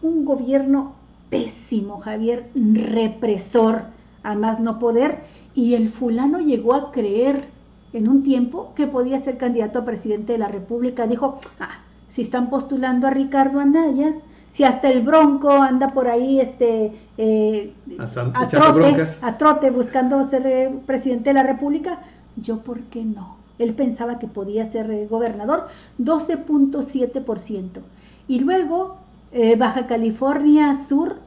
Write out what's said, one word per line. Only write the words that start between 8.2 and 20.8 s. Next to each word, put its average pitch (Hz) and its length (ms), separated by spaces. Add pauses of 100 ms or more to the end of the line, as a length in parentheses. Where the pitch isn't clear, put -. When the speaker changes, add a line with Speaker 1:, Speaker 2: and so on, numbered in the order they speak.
Speaker 1:
tiempo 262 540
que 294 100
podía 262 340
ser 262 160
candidato 240 440
a 226 40
presidente 214 480
de 226 60
la 208 100
República. 233 580
Dijo, 262 340 (180)
"Ah, - 200 (320)
si 247 120
están 247 280
postulando 262 560
a 269 40
Ricardo 277 480
Anaya, 294 560 (360)
si - 140
hasta 262 260
el 254 120
Bronco 285 480
anda 269 420
por 254 160
ahí, 262 320
este, 226 520 (260)
eh, 214 540 (260)
Speaker 2:
A - 80
San-, 123 280
Speaker 1:
a 254 100
Speaker 2:
echando 285 280
Speaker 1:
trote, 311 80
Speaker 2:
broncas. 277 420
Speaker 1:
a 233 160
trote 294 320
buscando 254 600
ser, 262 160
eh, 262 240 (160)